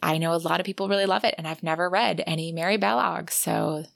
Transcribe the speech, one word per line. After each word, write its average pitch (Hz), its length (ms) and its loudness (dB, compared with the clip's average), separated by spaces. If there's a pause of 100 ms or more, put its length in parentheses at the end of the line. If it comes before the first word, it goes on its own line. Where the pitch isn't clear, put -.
I 156 160 2
know 165 160 2
a 170 40 2
lot 165 220 0
of 185 60 -4
people 196 220 -4
really 196 180 2
love 185 180 2
it, 226 140 2
and 160 100 -6
I've 160 160 -8
never 165 260 0
read 185 380 0
any 165 240 -2
Mary 175 260 0
Balogh, 190 520 0
so 160 540 0 (120)